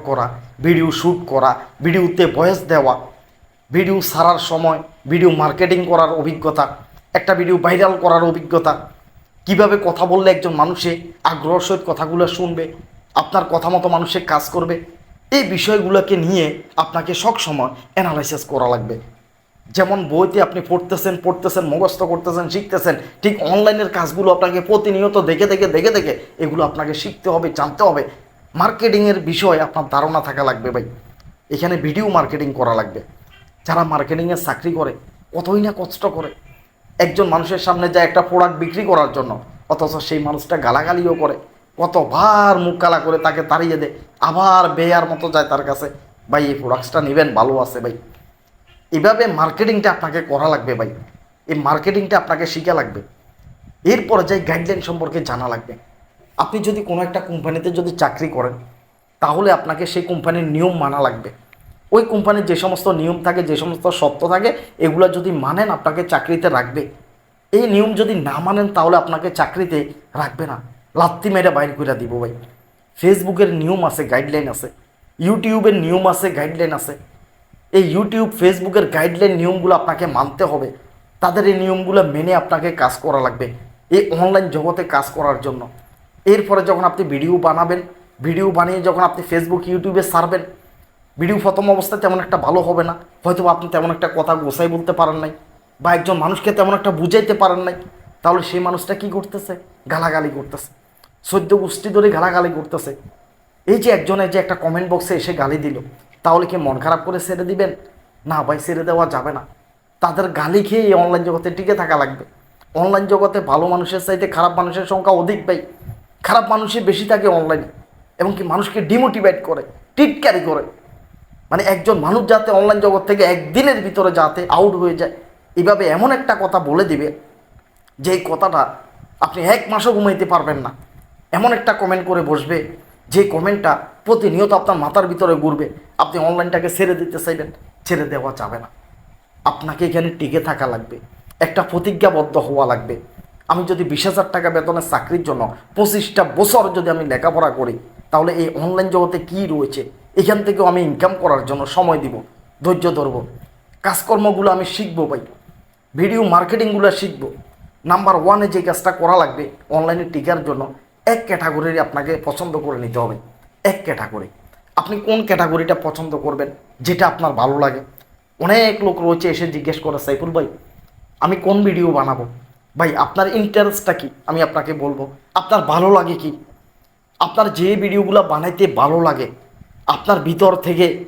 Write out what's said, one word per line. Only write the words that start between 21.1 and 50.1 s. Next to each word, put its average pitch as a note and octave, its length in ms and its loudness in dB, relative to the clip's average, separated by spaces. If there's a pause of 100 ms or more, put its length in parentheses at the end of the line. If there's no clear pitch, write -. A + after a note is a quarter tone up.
পড়তেছেন, F#3 420 -2
মুখস্থ F3 380 0
করতেছেন, E3+ 460 -2
শিখতেছেন, F#3 460 -2 (260)
ঠিক G#3 200 2
অনলাইনের G#3 480 2
কাজগুলো F3+ 420 2
আপনাকে F3+ 300 2
প্রতিনিয়ত G3+ 560 2
দেখে E3 280 2
দেখে, G3 220 2
দেখে D#3+ 220 2
দেখে E3 300 0 (180)
এগুলো D#3 260 -2
আপনাকে D3+ 300 -4
শিখতে F3+ 360 -8
হবে, E3 200 0
জানতে D3+ 340 -2
হবে। D#3 200 2 (520)
মার্কেটিংয়ের G#3 640 2
বিষয়ে E3 420 2
আপনার D3+ 280 -4
ধারণা D3 320 0
থাকা C#3 220 -4
লাগবে B2 280 -2
ভাই। A#2+ 140 -4 (640)
এখানে E3+ 280 -2
ভিডিও G3 320 -2
মার্কেটিং D3 440 0
করা A#2 220 0
লাগবে। G#2 240 -4 (680)
যারা E3 180 2
মার্কেটিংয়ের D#3+ 600 -2
চাকরি E3 280 -4
করে, D3+ 220 -2 (420)
কতই F3+ 260 0
না G#3 160 0
কষ্ট - 280 -6
করে D#3+ 280 -6 (640)
একজন F3 280 2
মানুষের E3 300 0
সামনে F3 320 0
যায় E3+ 180 4
একটা F3+ 140 4
প্রোডাক্ট F3 340 2
বিক্রি E3+ 300 -6
করার D#3 280 4
জন্য, B2+ 260 -6 (300)
অথচ D#3 340 -4
সেই D#3 160 -4
মানুষটা D3 380 -4
গালাগালিও D#3+ 560 0
করে, D3+ 220 0 (420)
কতবার F3+ 840 4
মুখ F3 200 -2
কালা E3+ 200 4
করে D#3+ 180 0
তাকে D#3 260 -2
তাড়িয়ে D#3+ 340 0
দেয়, D3+ 140 -6 (280)
আবার F3+ 500 4
বেয়ার E3 400 2
মতো E3 200 -4
যায় D3+ 180 2
তার C#3+ 160 -2
কাছে, C#3+ 260 -6 (420)
"ভাই, D3 140 2
এই C#3+ 80 0
প্রোডাক্টসটা C3 480 0
নেবেন, C#3+ 320 2
ভালো C3+ 240 2
আছে B2 220 -2
ভাই।" A#2 180 -6 (920)
এভাবে G#3+ 360 4
মার্কেটিংটা G3+ 640 0
আপনাকে D#3+ 300 -4